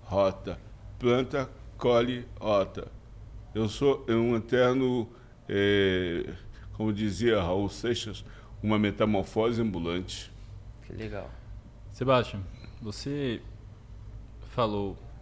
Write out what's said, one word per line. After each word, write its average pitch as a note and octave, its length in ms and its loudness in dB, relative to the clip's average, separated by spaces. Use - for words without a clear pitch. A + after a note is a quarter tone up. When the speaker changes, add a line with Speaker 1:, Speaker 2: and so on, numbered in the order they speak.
Speaker 1:
rota. F#2+ 560 0
Planta, B2+ 500 2
colhe, B2 480 4
rota. G2+ 500 2
Eu A2 140 2
sou C#3 400 2
um A#2 280 4
eterno, B2 720 4
é, G2 800 4
como A2 200 0
dizia G#2 480 2
Raul F#2 280 2
Seixas, A2+ 560 -4
uma G#2+ 180 4
metamorfose G#2+ 840 2
ambulante. F2+ 680 -2
Speaker 2:
Que - 100 -14
legal. G#2+ 380 -8
Speaker 3:
Sebastião, B2 500 2
você C3 580 -4
falou G#2 480 0